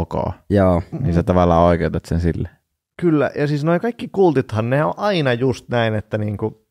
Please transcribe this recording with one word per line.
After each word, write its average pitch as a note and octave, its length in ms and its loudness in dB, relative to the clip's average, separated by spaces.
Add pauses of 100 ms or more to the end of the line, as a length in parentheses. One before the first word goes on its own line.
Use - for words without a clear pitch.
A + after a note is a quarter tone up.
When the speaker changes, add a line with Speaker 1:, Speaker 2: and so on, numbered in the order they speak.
Speaker 1:
ok, - 120 -6 (360)
Speaker 2:
Joo. F#2 320 4 (180)
Speaker 1:
niin D#2+ 140 -2
sä E2+ 100 2
tavallaan F2 400 4
oikeutat E2+ 420 0
sen E2+ 140 -2
sille. E2 300 -2 (520)
Speaker 3:
Kyllä, D3+ 360 2
ja D3 100 -2
siis C#3+ 160 -4
noi E3+ 160 0
kaikki - 280 -6
kultithan, C3 640 0
ne C#3 160 0
on F3 120 -4
aina F3 360 0
just A#2+ 360 -4
näin, A2+ 260 0
että G#2+ 220 -6
niinku, G#2+ 540 -6